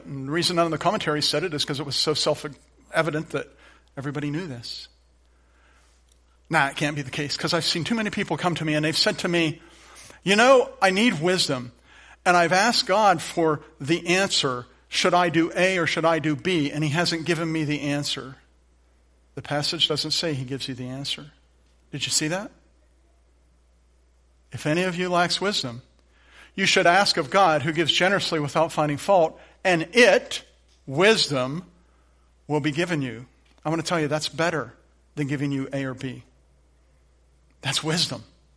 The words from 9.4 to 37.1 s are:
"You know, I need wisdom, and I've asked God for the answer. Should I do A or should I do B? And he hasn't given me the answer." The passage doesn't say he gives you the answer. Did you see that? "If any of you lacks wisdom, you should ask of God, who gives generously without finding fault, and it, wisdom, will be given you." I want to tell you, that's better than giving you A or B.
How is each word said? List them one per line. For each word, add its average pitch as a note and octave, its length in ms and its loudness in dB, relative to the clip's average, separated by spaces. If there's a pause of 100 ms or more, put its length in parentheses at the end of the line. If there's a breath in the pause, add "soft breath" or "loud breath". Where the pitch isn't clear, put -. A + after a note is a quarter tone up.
"You G3 140 4
know, B3 340 6 (100)
I F#3+ 100 6
need G3 300 2
wisdom, D#3 520 0 (520 soft breath)
and F3+ 120 6
I've E3+ 160 4
asked G#3 320 2
God F#3+ 360 4
for D#3+ 400 0 (200 loud breath)
the E3+ 260 -2
answer. E3+ 580 0 (220 soft breath)
Should - 260 2
I F3 140 4
do E3 260 2
A F#3 260 2
or E3 60 0
should D#3 200 -2
I E3 140 4
do D3+ 180 -2
B? D#3 340 0
And D3 100 -4
he D#3 100 0
hasn't E3 340 -2
given E3 260 -2
me D#3+ 140 -2
the D3 160 -4
answer." C#3+ 560 -6 (960)
The C3+ 60 -12
passage D3 480 -2
doesn't D3+ 220 -2
say D#3+ 220 -2
he C3 120 -6
gives C3+ 240 -8
you B2+ 60 -8
the B2+ 120 -10
answer. C#3 440 -10 (600)
Did D3 140 -6
you A#2+ 60 -6
see D#3 180 -2
that? G3 220 -6 (2000)
"If - 120 -10
any D#3+ 180 2
of F#3 120 -2
you F3+ 140 -2
lacks F3 320 0
wisdom, C3+ 400 -4 (720 soft breath)
you F#3+ 120 -2
should F#3+ 200 4
ask F#3 300 6
of D3 140 -2
God, E3 320 4
who D#3 100 -2
gives D#3 220 0
generously F#3 440 2
without D#3+ 360 0
finding D3+ 240 0
fault, E3+ 420 4 (240 loud breath)
and F3 200 4 (100)
it, A#3+ 500 4 (420)
wisdom, D3 800 2 (800)
will D3 140 -2
be D3 120 -2
given E3 300 -2
you." A#2+ 240 -8 (380)
I D3+ 60 -4
want E3 120 -2
to D#3 60 -6
tell E3+ 140 0
you, D3 80 -2
that's D3+ 180 -2
better D3+ 460 -2 (420)
than D3 120 -4
giving C#3 260 -2
you C3+ 180 -4
A C#3 140 -4
or C3 80 -6
B. B2+ 300 -10 (1400)